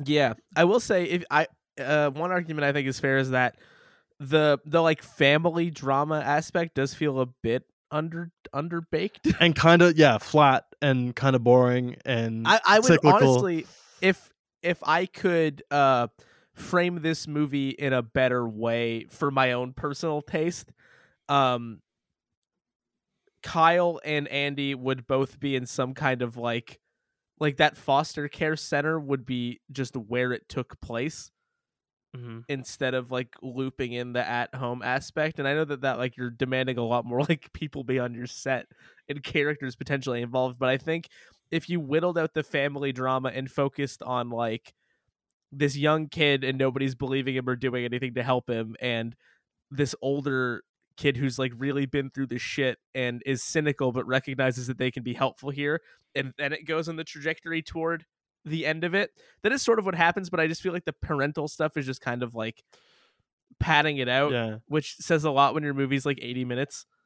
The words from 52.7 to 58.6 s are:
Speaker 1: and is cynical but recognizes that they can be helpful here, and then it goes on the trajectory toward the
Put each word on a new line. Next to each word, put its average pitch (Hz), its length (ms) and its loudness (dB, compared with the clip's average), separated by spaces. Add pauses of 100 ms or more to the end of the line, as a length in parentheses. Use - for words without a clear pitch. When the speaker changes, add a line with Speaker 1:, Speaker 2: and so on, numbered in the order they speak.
Speaker 1:
and 123 300 -4
is 131 180 -2
cynical 143 500 0
but 120 140 -4
recognizes 131 600 -2
that 127 100 -6
they 127 140 -2
can 123 120 -10
be 117 120 -6
helpful 135 340 -4
here, 143 320 -4 (340)
and 135 220 -6
then 143 160 -4
it 151 140 -10
goes 160 240 -4
on 165 60 -10
the 160 80 -10
trajectory 160 580 -6
toward 165 420 -4 (400)
the 156 220 -4